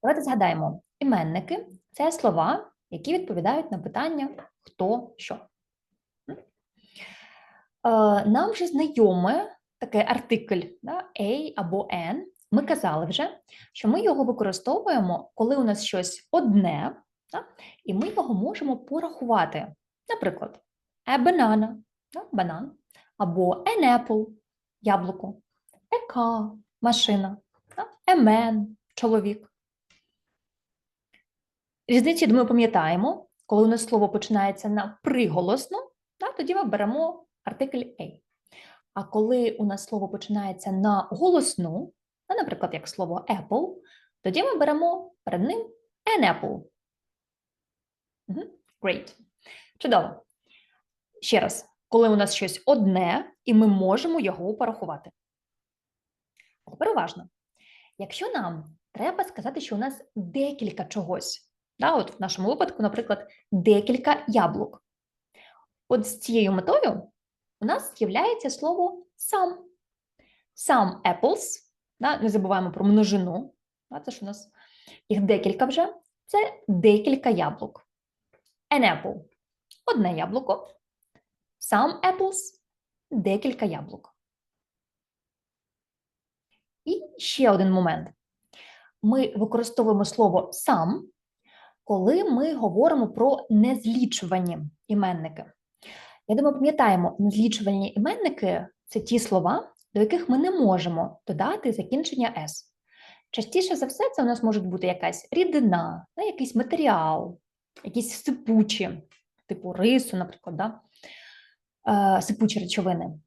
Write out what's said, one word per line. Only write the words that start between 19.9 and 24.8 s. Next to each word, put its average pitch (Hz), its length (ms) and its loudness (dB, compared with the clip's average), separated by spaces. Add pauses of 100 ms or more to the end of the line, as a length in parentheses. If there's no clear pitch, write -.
Наприклад, - 520 -6 (460)
a 254 160 2
banana, 226 520 4 (380)
да, 370 180 -12
банан, 185 460 -4 (400)
або 180 360 2
an 415 300 0
apple, 240 420 2 (560)